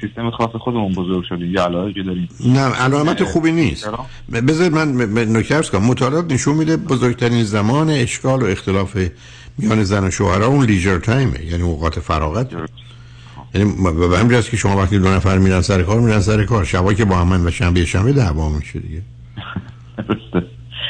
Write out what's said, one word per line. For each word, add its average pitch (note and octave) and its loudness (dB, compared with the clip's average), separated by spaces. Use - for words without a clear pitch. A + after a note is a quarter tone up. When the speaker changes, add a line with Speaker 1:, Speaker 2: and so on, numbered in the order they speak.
Speaker 1:
سیستم A#2 -6
خاص A2+ -2
خودمون A2+ -4
بزرگ F2+ -2
شدیم، F2 -6
یه F#2+ 0
علاقه‌ای F2+ -2
داریم. F2+ -6
Speaker 2:
نه، C3 4
علامت C#3 0
Speaker 1:
اه، F#3+ -2
Speaker 2:
خوبی D#3+ 0
نیست. C3 0
Speaker 1:
چرا؟ A2+ -8
Speaker 2:
ب-، - -4
بذارید D#3 2
من D#3 2
م-، A#2 0
م-، A2+ 2
نکته A2 0
عرض D#3 0
کنم. G2+ 0
مطالعات C3+ 0
نشون D3+ 0
می‌ده D#3+ 2
بزرگترین A#2+ 0
زمان A2 2
اشکال C3 0
و A#2 0
اختلاف F#2+ -2
میان A2 2
زن G2 0
و F#2 0
شوهرها G2 0
اون C#3 4
لیژر F#2+ 2
تایمه، A2 0
یعنی E2+ -4
اوقات E2 -2
فراغت. D#2 -2
Speaker 1:
درست. E2 -10
Speaker 2:
یعنی G2+ 2
م-، F2 2
به F2 4
همین A#2+ 4
جاست A#2+ 2
که A#2 -2
شما G2 0
وقتی G2 2
دو F#2 4
نفر F#2+ 2
میرن F#2+ 4
سر F#2 2
کار، G#2 0
میرن A2 4
سر G#2+ 2
کار. G2+ 0
شبا F#2 0
که G#2+ 2
با F#2 2
هم F2 2
و E2+ 0
شنبه F2 2
شنبه G2 0
دعوا D#2+ 0
می‌شه D2+ -6
دیگه. E2 -10
Speaker 1:
<laughs> - -12
درسته. - -4